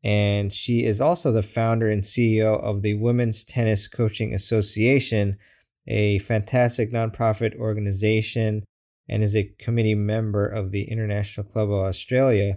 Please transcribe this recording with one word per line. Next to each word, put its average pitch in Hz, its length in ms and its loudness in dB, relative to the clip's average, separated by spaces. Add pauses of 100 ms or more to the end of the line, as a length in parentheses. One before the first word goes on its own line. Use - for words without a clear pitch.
and 104 480 2
she 117 320 0
is 107 160 0
also 151 320 2
the 110 100 2
founder 113 460 0
and 104 160 0
C 113 320 2
E 110 60 2
O 110 100 4
of 104 280 -2
the 104 120 0
Women's 117 500 0
Tennis 110 460 0
Coaching 113 440 -2
Association, 107 1040 0 (480)
a 104 340 0
fantastic 117 760 0
nonprofit 113 640 -2
organization, 107 1040 0 (460)
and 110 120 0
is 104 140 2
a 101 240 0
committee 113 360 2
member 104 520 0
of 101 240 -4
the 101 180 -4
International 104 560 -4
Club 107 240 -2
of 101 120 0
Australia. 101 760 0